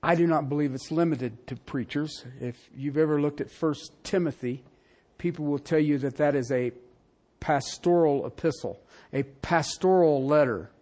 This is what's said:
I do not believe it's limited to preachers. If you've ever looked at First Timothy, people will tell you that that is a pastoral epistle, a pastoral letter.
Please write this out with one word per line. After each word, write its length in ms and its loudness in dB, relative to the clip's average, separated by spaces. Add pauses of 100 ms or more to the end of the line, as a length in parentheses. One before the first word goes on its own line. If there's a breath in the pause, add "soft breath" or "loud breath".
I 120 4
do 120 4
not 220 0
believe 240 0
it's 180 -10
limited 560 -2
to 80 -8
preachers. 680 -6 (160)
If 160 -8 (180)
you've 220 -4
ever 240 4
looked 180 -2
at 100 -6
First 440 -4 (100)
Timothy, 600 -2 (540 soft breath)
people 280 -4
will 140 -2
tell 200 0
you 200 2
that 180 -4
that 180 2
is 160 -2
a 200 0 (680)
pastoral 840 2
epistle, 560 -4 (300 loud breath)
a 120 -2
pastoral 1000 2
letter. 460 2 (100)